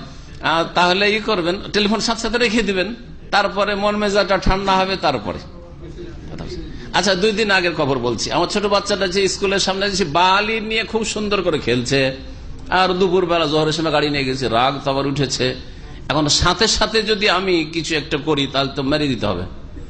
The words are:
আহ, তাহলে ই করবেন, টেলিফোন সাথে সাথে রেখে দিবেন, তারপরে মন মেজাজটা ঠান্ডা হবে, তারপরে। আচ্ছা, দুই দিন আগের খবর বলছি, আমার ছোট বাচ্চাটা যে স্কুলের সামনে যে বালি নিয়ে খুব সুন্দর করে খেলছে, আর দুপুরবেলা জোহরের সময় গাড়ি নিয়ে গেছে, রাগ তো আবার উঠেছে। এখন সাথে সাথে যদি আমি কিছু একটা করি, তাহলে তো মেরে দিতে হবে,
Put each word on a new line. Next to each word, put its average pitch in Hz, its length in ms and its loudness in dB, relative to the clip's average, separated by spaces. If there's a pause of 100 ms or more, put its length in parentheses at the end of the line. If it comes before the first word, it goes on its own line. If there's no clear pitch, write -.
(420)
আহ, 160 220 2 (120)
তাহলে 190 400 4
ই 220 40 0
করবেন, 196 360 0 (180)
টেলিফোন 208 260 2
সাথে 233 220 -2
সাথে 226 160 0
রেখে 233 240 2
দিবেন, 196 340 0 (360)
তারপরে 196 440 2
মন 208 200 2
মেজাজটা 202 420 2
ঠান্ডা 196 340 2
হবে, 190 240 2
তারপরে। 117 420 0 (1600)
আচ্ছা, 190 220 2
দুই 202 160 2
দিন 208 200 0
আগের 175 240 2
খবর 139 240 2
বলছি, 117 320 -2
আমার 160 160 2
ছোট 202 180 0
বাচ্চাটা 196 420 0
যে 190 200 2
স্কুলের 196 320 0
সামনে 196 320 0
যে 185 140 0
বালি 190 540 2
নিয়ে 220 240 -2
খুব 220 220 -2
সুন্দর 208 360 -2
করে 165 180 0
খেলছে, 131 560 0 (540)
আর 185 200 4
দুপুরবেলা 180 560 2
জোহরের 156 260 2
সময় 160 200 0
গাড়ি 147 180 2
নিয়ে 143 160 0
গেছে, 131 240 -2
রাগ 127 340 2
তো 139 80 0
আবার 139 160 0
উঠেছে। 135 480 0 (540)
এখন 147 180 2
সাথে 180 400 2
সাথে 220 340 0
যদি 208 280 2
আমি 180 360 2
কিছু 165 300 -4
একটা 143 300 -2
করি, 143 220 0
তাহলে 135 280 0
তো 143 80 -2
মেরে 147 240 0
দিতে 110 180 -2
হবে, 90 180 -2 (460)